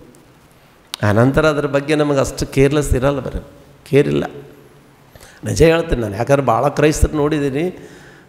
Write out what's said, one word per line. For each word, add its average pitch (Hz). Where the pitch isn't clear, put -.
ಆನಂತರ 135
ಅದ್ರ 147
ಬಗ್ಗೆ 139
ನಮಗೆ 147
ಅಷ್ಟು 131
ಕೇರ್‌ಲೆಸ್ 143
ಇರಲ್ಲ, 135
ಬರ 127
ಕೇರ್ 139
ಇಲ್ಲ. 143
ನಿಜ 107
ಹೇಳ್ತೀನಿ 165
ನಾನು, 101
ಯಾಕಂದ್ರೆ 139
ಭಾಳ 123
ಕ್ರೈಸ್ತರು 151
ನೋಡಿದ್ದೀನಿ, 147